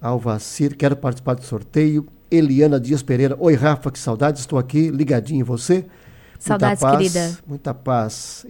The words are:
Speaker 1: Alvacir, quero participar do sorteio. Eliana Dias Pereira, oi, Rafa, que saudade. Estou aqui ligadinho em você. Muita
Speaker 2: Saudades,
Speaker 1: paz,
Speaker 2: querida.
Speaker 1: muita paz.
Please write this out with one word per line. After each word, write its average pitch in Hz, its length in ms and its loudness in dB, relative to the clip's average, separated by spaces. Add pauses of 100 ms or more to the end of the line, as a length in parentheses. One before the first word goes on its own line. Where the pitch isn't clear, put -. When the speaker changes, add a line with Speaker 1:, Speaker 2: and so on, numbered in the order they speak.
Speaker 1:
Alvacir, 120 720 -2
quero 139 200 2
participar 131 360 -4
do 127 120 -6
sorteio. 151 640 0 (240)
Eliana 147 480 4
Dias 127 240 -2
Pereira, 135 380 0
oi, 165 140 6
Rafa, 143 360 0
que 143 80 -16
saudade. 139 400 -2
Estou - 200 -4
aqui 147 320 0
ligadinho 135 500 0
em - 40 0
você. 120 320 0
Muita 185 120 -4 (520)
Speaker 2:
Saudades, 202 420 0
Speaker 1:
paz, 139 160 4
Speaker 2:
querida. 175 480 0
Speaker 1:
muita 143 260 -8
paz. 120 760 -4